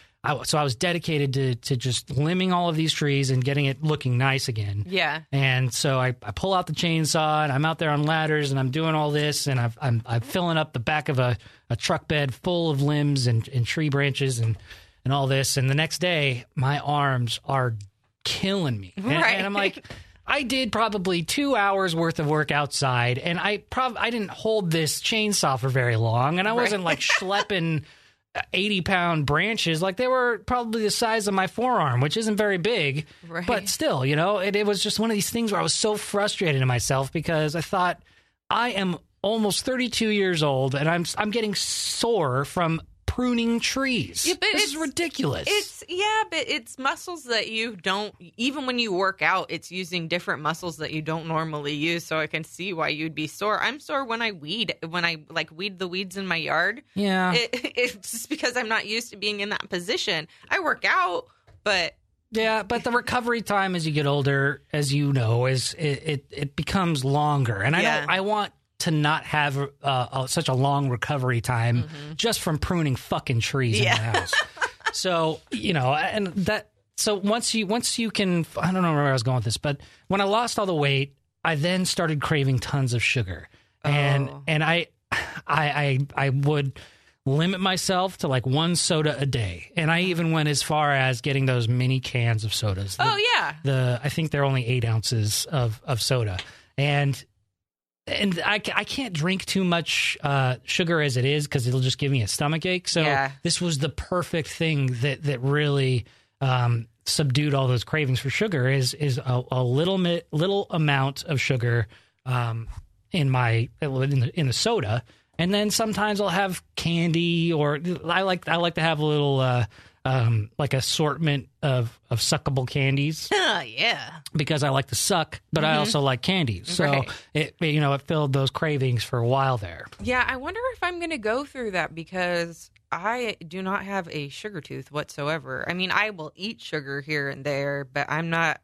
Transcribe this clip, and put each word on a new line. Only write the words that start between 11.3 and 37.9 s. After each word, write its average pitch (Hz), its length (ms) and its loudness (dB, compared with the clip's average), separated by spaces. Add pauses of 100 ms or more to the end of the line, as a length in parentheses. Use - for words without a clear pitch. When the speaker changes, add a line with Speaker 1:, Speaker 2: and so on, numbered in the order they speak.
Speaker 1:
a 123 40 0
truck - 320 -2
bed 147 280 0
full 170 340 0
of 139 140 0
limbs 147 440 2
and, 113 220 2
and 120 160 0
tree 156 240 0
branches 135 500 0
and, 113 180 0 (460)
and 127 100 0
all 139 140 2
this. 135 300 2
And 131 120 2
the 135 60 2
next 156 240 0
day, 147 460 0 (100)
my 139 240 2
arms 139 640 0
are 127 320 0 (480)
killing 180 560 0
me. 95 160 -14
And, 190 100 -8
Speaker 2:
Right. 247 300 4
Speaker 1:
and 190 100 -2
I'm 202 80 -2
like, - 320 -2 (400)
I 285 180 -2
did 254 280 -2
probably 190 520 0
two 277 340 0
hours 196 360 2
worth 165 260 0
of 151 80 0
work 151 240 0
outside, 127 680 0
and 170 180 -6
I 202 200 -2
prob-, 247 420 -4
I 220 120 0
didn't 226 200 -4
hold 214 400 0
this 160 300 0
chainsaw 208 580 2
for 127 80 0
very 123 300 2
long, 120 420 2
and 190 80 0
I 220 40 2
Speaker 2:
Right. 240 100 2
Speaker 1:
wasn't, 202 240 0
like, 160 140 2
Speaker 2:
<laughs> - 20 -14
Speaker 1:
schlepping 190 800 0 (720)
eighty 196 280 0
pound 170 440 0
branches. 165 560 0
Like, 185 160 -2
they 254 100 0
were 247 380 0
probably 233 380 -2
the 208 80 0
size 220 360 0
of 202 60 0
my 190 140 2
forearm, 180 520 2
which 147 180 2
isn't 220 200 0
very 202 200 2
big, 160 480 0 (220)
Speaker 2:
Right. 165 180 -6
Speaker 1:
but 202 240 0
still, 196 360 0
you 143 100 2
know, 185 240 2
it, 190 160 0
it 208 100 2
was 202 160 2
just 202 180 0
one 226 120 2
of 214 40 0
these 202 140 0
things 233 220 -2
where 190 80 0
I 165 40 0
was 160 120 0
so 214 220 2
frustrated 196 640 0
at 131 60 4
myself 131 440 0
because 156 440 0
I 165 60 -2
thought, 180 400 0 (480)